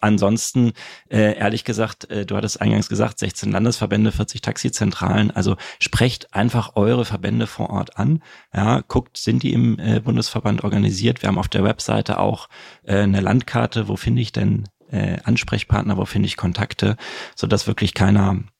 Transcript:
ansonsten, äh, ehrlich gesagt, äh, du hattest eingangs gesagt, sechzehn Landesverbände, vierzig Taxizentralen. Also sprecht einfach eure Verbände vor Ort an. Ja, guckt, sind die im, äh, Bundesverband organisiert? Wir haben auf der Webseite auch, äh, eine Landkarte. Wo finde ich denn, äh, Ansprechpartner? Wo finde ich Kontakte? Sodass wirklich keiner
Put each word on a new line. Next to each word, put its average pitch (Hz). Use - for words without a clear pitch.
ansonsten, 107
äh, 107
ehrlich 107
gesagt, 110
äh, 101
du 98
hattest 104
eingangs 104
gesagt, 110
sechzehn 104
Landesverbände, 107
vierzig -
Taxizentralen. 104
Also 98
sprecht -
einfach 113
eure 113
Verbände 104
vor -
Ort -
an. 151
Ja, 110
guckt, -
sind 127
die 131
im, 117
äh, 110
Bundesverband 113
organisiert? 104
Wir 101
haben 98
auf 95
der 98
Webseite 104
auch, 101
äh, 98
eine 98
Landkarte. 117
Wo 104
finde 120
ich 110
denn, 104
äh, 98
Ansprechpartner? 104
Wo 95
finde 101
ich 98
Kontakte? -
Sodass -
wirklich 107
keiner 98